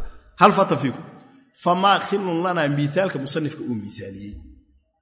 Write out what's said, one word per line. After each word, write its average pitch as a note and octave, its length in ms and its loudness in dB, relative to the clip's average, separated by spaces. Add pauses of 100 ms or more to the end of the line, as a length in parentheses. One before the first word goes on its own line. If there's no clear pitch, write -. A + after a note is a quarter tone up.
(380)
"Hal G3 140 8
fatan F#3 260 2
fiikum?" B2+ 260 -2 (520)
Famaa F#3 440 2
khillun F#3 420 -2
lanaa, F3 260 0
mithaalka D3 500 0
musannifka C#3+ 460 -2
uu A#2+ 100 -4
mithaaliyey. G2 600 -10 (680)